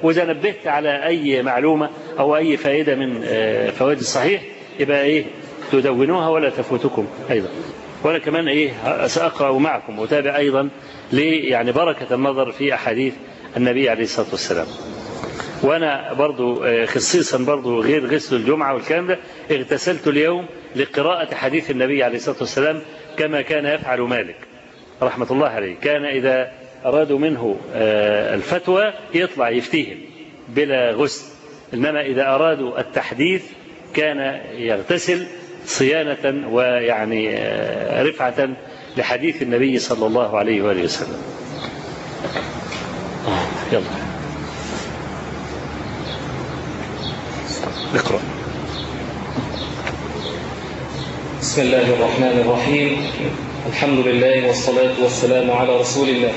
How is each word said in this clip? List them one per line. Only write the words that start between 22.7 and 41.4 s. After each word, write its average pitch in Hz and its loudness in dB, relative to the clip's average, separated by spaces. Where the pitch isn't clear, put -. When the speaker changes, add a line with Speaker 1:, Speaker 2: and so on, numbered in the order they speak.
Speaker 1:
كما 151 0
كان 147 -2
يفعل 143 0
مالك 120 -2
رحمة 123 0
الله 139 4
عليه. 101 -4
كان 147 2
إذا 131 2
أرادوا 143 4
منه، 120 0
آه، 107 2
الفتوى 185 2
يطلع 165 2
يفتيهم 120 0
بلا 127 2
غسل، 131 0
إنما 147 0
إذا 135 2
أرادوا 139 2
التحديث 151 0
كان 139 0
يغتسل 139 0
صيانة 143 0
ويعني، 113 2
آه، 107 0
رفعة 139 0
لحديث 127 0
النبي 123 2
صلى 110 0
الله 110 2
عليه 104 2
وآله 98 2
وسلم. 76 -4